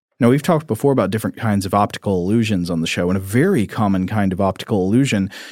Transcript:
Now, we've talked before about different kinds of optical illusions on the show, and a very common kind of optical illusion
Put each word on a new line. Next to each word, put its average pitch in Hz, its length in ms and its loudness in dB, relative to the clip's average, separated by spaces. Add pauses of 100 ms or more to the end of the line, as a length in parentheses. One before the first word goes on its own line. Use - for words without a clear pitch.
(200)
Now, 120 100 4
we've 139 140 2
talked 156 240 0
before 139 260 0
about 110 160 2
different 107 260 -4
kinds 101 300 -2
of 95 80 -4
optical 101 500 0
illusions 104 460 0
on 85 120 -2
the 82 60 -2
show, 90 220 -2
and 95 80 0
a - 20 -4
very 117 480 0
common 98 400 0
kind 101 240 0
of 90 80 -2
optical 95 460 0
illusion 107 440 2 (220)